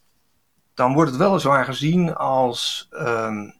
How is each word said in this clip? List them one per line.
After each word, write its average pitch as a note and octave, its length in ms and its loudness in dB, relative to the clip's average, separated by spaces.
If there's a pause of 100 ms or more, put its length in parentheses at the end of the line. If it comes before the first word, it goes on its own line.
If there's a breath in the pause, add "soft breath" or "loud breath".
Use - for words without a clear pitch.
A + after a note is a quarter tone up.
(720)
dan B2+ 200 2
wordt D#3 160 4
het B2+ 100 -2
weliswaar D3 460 2
gezien D#3+ 500 0
als, C3 760 -2
ehm, A2 600 -4 (100)